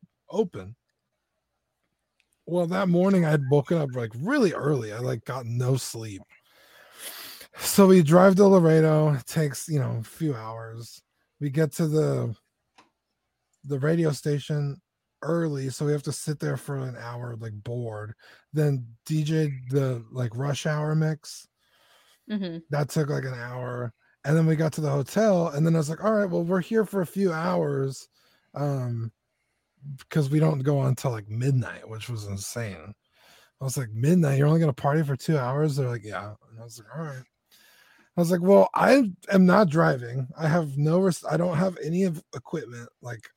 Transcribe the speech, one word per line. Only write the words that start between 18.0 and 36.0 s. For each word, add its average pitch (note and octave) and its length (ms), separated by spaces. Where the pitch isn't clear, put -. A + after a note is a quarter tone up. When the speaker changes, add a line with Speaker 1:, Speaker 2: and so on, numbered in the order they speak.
Speaker 1:
Then C#3+ 340
D D#3 180
J D#3 280
the, C3 420
like, B2 240
Rush C3+ 300
Hour D3+ 280
mix. D#3 540
Speaker 2:
Mm-hmm. F#3 280
Speaker 1:
That D3 200
took, D#3 180
like, C#3+ 160
an C3 100
hour. B2 580
And D3 120
then E3 100
we D#3+ 100
got D#3+ 180
to - 60
the D3+ 100
hotel, E3+ 580
and D3 180
then E3 100
I - 20
was D3 100
like, D#3+ 160
"All G#3+ 80
right, G#3 160
well, E3+ 160
we're F3+ 160
here A3 240
for G3 160
a E3 60
few F#3+ 260
hours, D#3 760
um, B2 580
'cause D3 200
we D3+ 100
don't D3+ 240
go C#3+ 160
on C3 160
till, B2+ 160
like, G#2+ 160
midnight," A#2 600
which A2 200
was A2 180
insane. G2 640
I C3 40
was C3 140
like, A#2+ 140
"Midnight? C#3 460
You're C#3+ 100
only D#3+ 100
gonna D#3+ 140
party D3+ 320
for C#3 120
two D#3 220
hours?" C3+ 380
They're C3+ 120
like, A#2+ 160